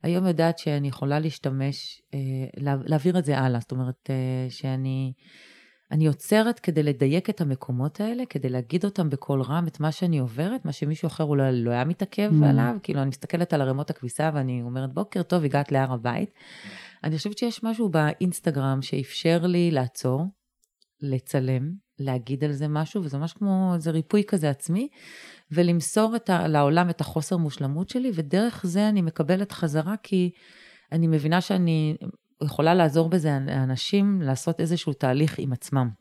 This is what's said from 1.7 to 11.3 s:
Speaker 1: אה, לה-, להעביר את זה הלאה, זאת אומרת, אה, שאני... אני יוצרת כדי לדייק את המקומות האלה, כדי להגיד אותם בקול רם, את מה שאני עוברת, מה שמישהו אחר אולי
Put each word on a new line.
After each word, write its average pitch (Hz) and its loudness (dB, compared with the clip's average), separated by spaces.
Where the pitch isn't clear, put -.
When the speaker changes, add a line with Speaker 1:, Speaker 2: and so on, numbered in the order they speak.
Speaker 1:
אה, 143 -4
לה-, 139 -2
להעביר 156 2
את 170 0
זה 139 2
הלאה, 127 2
זאת - -8
אומרת, 127 -6
אה, 127 -2
שאני... 131 -4
אני 156 2
יוצרת 214 2
כדי 156 0
לדייק 147 2
את 208 -4
המקומות 135 -2
האלה, 233 -4
כדי 131 -4
להגיד 127 -2
אותם 190 0
בקול 135 -2
רם, - -2
את 156 -6
מה 151 0
שאני 170 0
עוברת, 139 -4
מה 135 -4
שמישהו 151 -4
אחר 160 -2
אולי 135 2